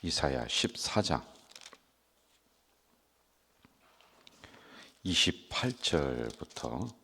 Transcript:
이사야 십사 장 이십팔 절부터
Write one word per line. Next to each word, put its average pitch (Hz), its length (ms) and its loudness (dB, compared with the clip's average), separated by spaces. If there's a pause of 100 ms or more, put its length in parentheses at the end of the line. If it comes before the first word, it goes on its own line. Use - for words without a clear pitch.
이사야 67 460 0
십사 - 520 0
장 - 240 0 (3750)
이십팔 95 680 2
절부터 62 1120 -2 (160)